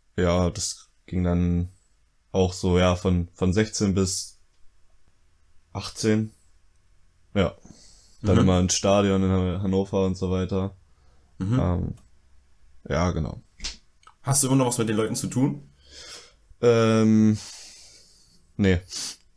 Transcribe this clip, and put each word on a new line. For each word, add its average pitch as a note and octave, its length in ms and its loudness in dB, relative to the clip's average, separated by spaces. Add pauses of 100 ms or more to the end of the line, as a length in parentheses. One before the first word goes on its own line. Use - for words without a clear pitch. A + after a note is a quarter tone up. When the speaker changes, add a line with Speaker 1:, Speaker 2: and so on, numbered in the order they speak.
(160)
Speaker 1:
ja, F2+ 340 2
das - 400 -10 (160)
ging F2+ 180 -4
dann F2 460 0 (640)
auch F#2+ 220 0
so, F2+ 240 0
ja, F2+ 180 2
von, F2+ 380 -2
von F#2 180 0
sechzehn G#2 420 0
bis - 460 -4 (1300)
achtzehn. A2 600 -2 (1000)
Ja. F#2+ 220 0 (680)
Dann G#2 120 4
Speaker 2:
Mhm. F#2 40 6
Speaker 1:
immer F#2 200 4
ins F#2 140 0
Stadion G2 500 2
in F#2+ 60 0
Han-, F#2 320 -2
Hannover G2 440 -2
und F#2 100 -4
so F#2 140 -4
weiter. F#2 460 -4 (640)
Speaker 2:
Mhm. G#2 200 -2
Speaker 1:
Ähm, F2 360 -2 (960)
ja, E2+ 240 0
genau. - 300 -8 (800)
Speaker 2:
Hast C3+ 200 0
du C3 60 0
immer C3+ 80 4
noch C3 100 2
was A#2+ 120 -2
mit A2+ 100 -2
den G#2+ 80 -2
Leuten A2 200 -2
zu - 120 -6
tun? - 420 -4 (920)
Speaker 1:
Ähm, A2 760 4 (1160)
nee. F#2 220 2 (580)